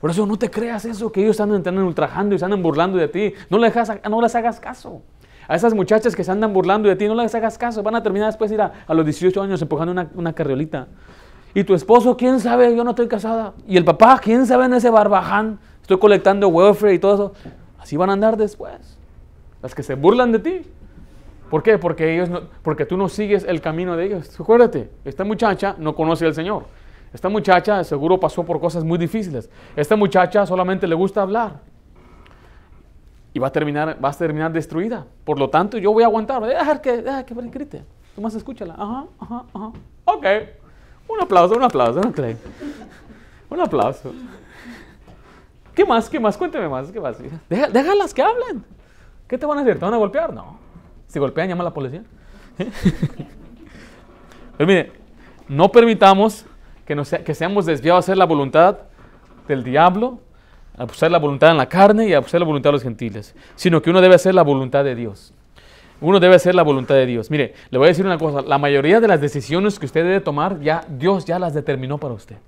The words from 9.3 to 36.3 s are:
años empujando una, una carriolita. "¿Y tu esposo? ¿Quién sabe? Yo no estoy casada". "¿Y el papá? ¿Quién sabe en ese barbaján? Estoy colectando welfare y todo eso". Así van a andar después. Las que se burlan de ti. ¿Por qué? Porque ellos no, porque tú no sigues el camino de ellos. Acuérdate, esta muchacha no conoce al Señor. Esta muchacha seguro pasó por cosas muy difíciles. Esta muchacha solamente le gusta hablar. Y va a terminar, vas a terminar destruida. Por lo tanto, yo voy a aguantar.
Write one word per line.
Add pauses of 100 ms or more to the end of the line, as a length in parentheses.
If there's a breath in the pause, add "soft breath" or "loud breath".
años
empujando
una,
una
carriolita. (680 soft breath)
"¿Y
tu
esposo?
¿Quién
sabe?
Yo
no
estoy
casada". (140)
"¿Y
el
papá?
¿Quién
sabe
en
ese
barbaján? (220 soft breath)
Estoy
colectando
welfare
y
todo
eso". (440 loud breath)
Así
van
a
andar
después. (640)
Las
que
se
burlan
de
ti. (880)
¿Por
qué?
Porque
ellos
no, (220 soft breath)
porque
tú
no
sigues
el
camino
de
ellos.
Acuérdate, (160)
esta
muchacha
no
conoce
al
Señor. (480 soft breath)
Esta
muchacha
seguro
pasó
por
cosas
muy
difíciles. (260 loud breath)
Esta
muchacha
solamente
le
gusta
hablar. (1700 soft breath)
Y
va
a
terminar,
vas
a
terminar
destruida. (200)
Por
lo
tanto,
yo
voy
a
aguantar.